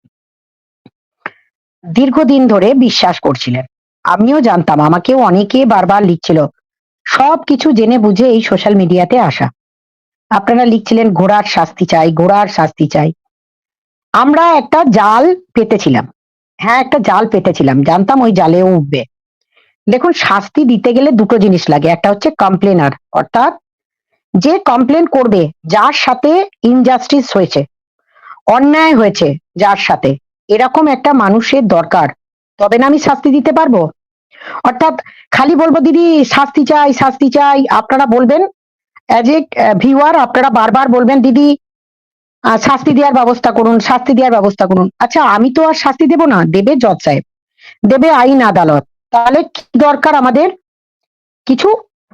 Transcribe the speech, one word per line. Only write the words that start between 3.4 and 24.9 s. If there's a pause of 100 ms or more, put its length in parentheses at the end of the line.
আমিও
জানতাম,
আমাকেও
অনেকে
বারবার
লিখছিল। (600)
সবকিছু
জেনে
বুঝে
এই
সোশ্যাল
মিডিয়াতে
আসা। (800)
আপনারা
লিখছিলেন,
"ঘোড়ার
শাস্তি
চাই,
ঘোড়ার
শাস্তি
চাই।" (1000)
আমরা
একটা
জাল (180)
পেতেছিলাম, (520)
হ্যাঁ,
একটা
জাল
পেতেছিলাম,
জানতাম
ওই
জালেও
উঠবে। (840)
দেখুন,
শাস্তি
দিতে
গেলে
দুটো
জিনিস
লাগে,
একটা
হচ্ছে
কমপ্লেনার, (200)
অর্থাৎ (840)
যে
কমপ্লেন